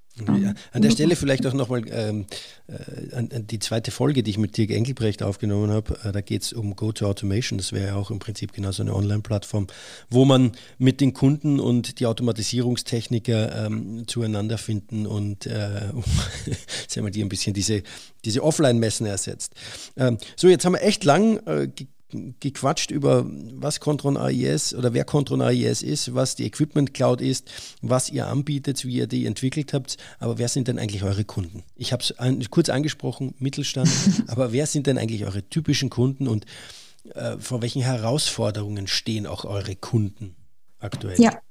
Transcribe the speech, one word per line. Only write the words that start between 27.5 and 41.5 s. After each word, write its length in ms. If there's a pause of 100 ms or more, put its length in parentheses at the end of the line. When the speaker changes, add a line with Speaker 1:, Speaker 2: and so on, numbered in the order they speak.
Speaker 1:
was 280
ihr 180
anbietet, 560
wie 120
ihr 120
die 180
entwickelt 480
habt. 220 (240)
Aber 180
wer 120
sind 180
denn 100
eigentlich 260
eure 200
Kunden? 400 (140)
Ich 160
hab's 180
an-, 380
kurz 180
angesprochen, 720
Mittelstand. 500 (180)
Speaker 2:
<laughs> 200
Speaker 1:
Aber 240
wer 140
sind 220
denn 100
eigentlich 260
eure 240
typischen 420
Kunden 380
und, 180 (680)
äh, 240
vor 220
welchen 200
Herausforderungen 1080
stehen 380
auch 200
eure 320
Kunden 580 (440)
aktuell? 380
Speaker 2:
Ja. 200 (140)